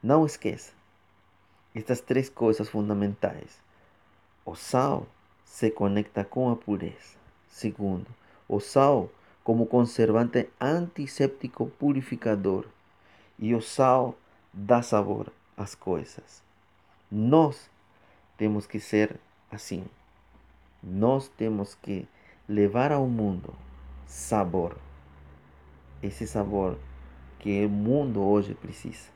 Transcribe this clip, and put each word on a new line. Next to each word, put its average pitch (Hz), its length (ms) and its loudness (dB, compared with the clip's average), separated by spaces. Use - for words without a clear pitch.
Não 151 240 6
esqueça - 460 -6
estas 120 260 -4
três 135 280 0
coisas 110 400 2
fundamentais. 101 920 -2
O - 120 -12
sal - 500 -2
se - 260 -2
conecta 101 540 -2
com 127 260 -2
a 117 60 0
pureza. 92 600 -8
Segundo, 98 580 -6
o 104 100 0
sal 135 500 4
como 113 220 2
conservante 117 840 2
antisséptico 135 1040 -4
purificador. 117 840 -2
E 110 160 0
o 113 60 0
sal 127 560 2
dá 110 300 2
sabor 104 500 0
às - 180 -10
coisas. - 680 -8
Nós 135 560 4
temos 107 280 0
que 107 140 -10
ser 107 360 0
assim. - 340 -10
Nós 117 460 0
temos 107 460 -4
que - 320 -8
levar 104 440 2
ao 139 140 0
mundo 104 480 -2
sabor. 90 680 -2
Esse 101 240 -8
sabor 98 520 -2
que 101 280 0
o - 20 2
mundo 107 540 0
hoje 101 320 2
precisa. - 600 -14